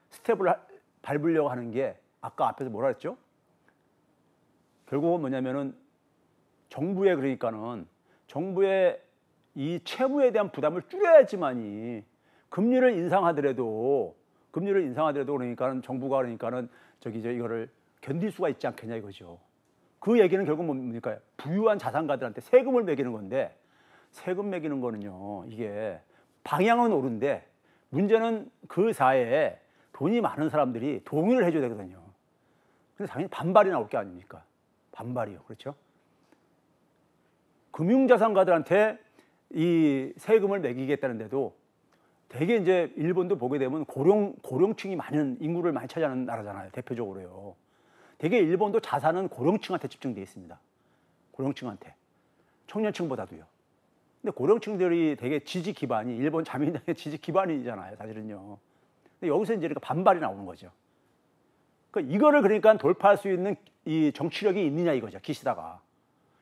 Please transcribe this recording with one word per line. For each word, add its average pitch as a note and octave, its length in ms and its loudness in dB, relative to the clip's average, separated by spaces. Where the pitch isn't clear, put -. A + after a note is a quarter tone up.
스텝을 G3 400 0
하-, F3+ 100 2
밟으려고 D3+ 480 0
하는 A#2+ 220 -6
게 A#2 260 -4
아까 A#2+ 280 -2
앞에서 C3 200 -6
뭐라 A2+ 200 -2
했죠? E3 280 -6
결국은 D#3+ 340 0
뭐냐면은 C3 520 -4
정부의, F#3 480 0
그러니까는 A#2 720 -4
정부의 F#3+ 720 0
이 D#3+ 280 -4
채무에 C4 480 2
대한 G#3 200 0
부담을 D3+ 320 -2
줄여야지만이 B2+ 1200 4
금리를 B3 440 4
인상하더라도, C#3 1200 0
금리를 G3 320 0
인상하더라도, C#3+ 500 -2
그러니까는 B2+ 480 -4
정부가, C3 360 -4
그러니까는, A#2+ 520 -4
저기, A2+ 200 -8
저, A#2 100 -4
이거를 A#2 380 -6
견딜 E3+ 320 -6
수가 F3 180 -2
있지 C#3 180 -6
않겠냐 A#2 300 -8
이거죠. F#2+ 420 -14
그 A#3 200 4
얘기는 F#3+ 260 6
결국 D#3 200 0
뭡니까? B2 520 -4
부유한 G3+ 400 0
자산가들한테 C3 640 -4
세금을 B3 420 4
매기는 C#3 280 -2
건데, G#2+ 440 -6
세금 G3 380 -6
매기는 D3+ 320 -4
거는요, G2+ 640 -8
이게 G#2+ 520 -8
방향은 A3+ 480 2
옳은데 B2+ 560 -2
문제는 A3 640 0
그 A3 260 0
사회에 C3 640 2
돈이 A3 280 0
많은 D#3 280 -2
사람들이 C3 560 -2
동의를 G3+ 400 2
해줘야 D#3+ 180 2
되거든요. F#2+ 380 -8
근데 G3+ 120 -8
당연히 E3+ 200 -6
반발이 F3 400 4
나올 B2 180 -2
게 C3 100 -6
아닙니까? F#2 460 -10
반발이요. A2 520 -8
그렇죠? C3 320 -14
금융자산가들한테 G#3 1300 4
이 D3+ 640 2
세금을 G3+ 420 2
매기겠다는데도 C3 960 -4
되게 E3+ 300 0
이제 F3+ 380 2
일본도 F3+ 420 0
보게 B2+ 220 -2
되면 C#3 260 -2
고령-, G3 560 2
고령층이 F#3+ 540 -2
많은, C#3+ 440 -2
인구를 E3+ 320 -2
많이 B2+ 160 -6
차지하는 C3 380 -4
나라잖아요. G2+ 460 -10
대표적으로요. F#2+ 840 -10
되게 F#3+ 220 2
일본도 F#3+ 420 2
자산은 E3 480 -2
고령층한테 E3 580 -2
집중돼 G#2+ 340 -8
있습니다. F2+ 380 -18
고령층한테. C3 640 -8
청년층보다도요. C3 760 -6
근데 G#3+ 140 -4
고령층들이 E3+ 840 2
되게 C#3 200 -2
지지 F3+ 340 -6
기반이, A#2+ 420 -4
일본 D3+ 280 -2
자민당의 D#3 520 -4
지지 D3+ 220 -10
기반이잖아요, B2+ 800 -4
사실은요. G#2+ 640 -14
근데 E3 140 0
여기서 G3+ 200 2
이제, G3 80 -2
그러니까, D3 180 -4
반발이 F#3 400 2
나오는 G2+ 260 -6
거죠. F2 240 -16
그러니까 D#3 260 -4
이거를, D4 280 8
그러니까, G#3 340 6
돌파할 F#3 400 4
수 G3 120 -6
있는 F#3 260 0
이 D#3 300 2
정치력이 F#3+ 540 -2
있느냐 D#3+ 260 0
이거죠, G2+ 260 -6
기시다가. F#2 640 -6